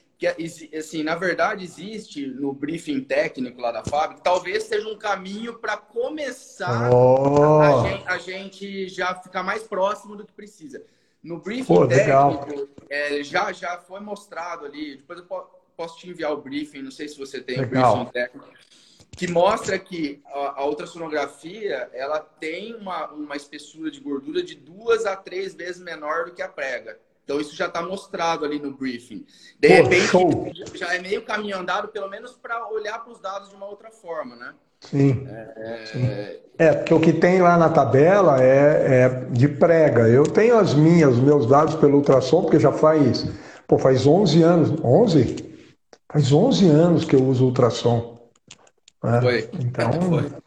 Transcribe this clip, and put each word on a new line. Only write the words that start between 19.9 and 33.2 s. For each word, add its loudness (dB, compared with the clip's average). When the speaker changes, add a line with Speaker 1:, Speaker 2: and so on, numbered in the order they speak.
Speaker 1:
a, -8
a -4
ultrassonografia, -8
ela -6
tem -12
uma, -10
uma -12
espessura -14
de -16
gordura -8
de -16
duas -4
a -4
três -10
vezes -12
menor -8
do -18
que -12
a -8
prega. -10
Então, -6
isso -12
já -4
tá -8
mostrado -6
ali -6
no -10
briefing. -12
De 4
Speaker 2:
Pô, 10
Speaker 1:
repente, 6
Speaker 2:
show. 2
Speaker 1:
já -6
é -6
meio -6
caminho -8
andado, -6
pelo -12
menos -18
pra -10
olhar -8
pros -20
dados -12